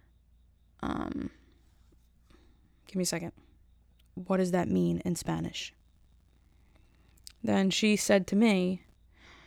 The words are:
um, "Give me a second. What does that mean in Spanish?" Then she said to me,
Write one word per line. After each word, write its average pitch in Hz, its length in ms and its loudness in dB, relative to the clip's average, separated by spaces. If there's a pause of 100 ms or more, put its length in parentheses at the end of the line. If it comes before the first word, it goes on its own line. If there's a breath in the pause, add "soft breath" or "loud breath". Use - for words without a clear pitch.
(800)
um, - 500 -6 (1600 soft breath)
"Give - 100 -10
me 180 60 0
a 175 40 -2
second. 165 260 -6 (840)
What 185 240 0
does 185 140 2
that 175 160 0
mean 175 360 2
in 175 100 -2
Spanish?" 160 600 -6 (1700)
Then 196 260 2
she 214 240 2
said 196 340 2
to 196 80 0
me, 185 460 2 (640 soft breath)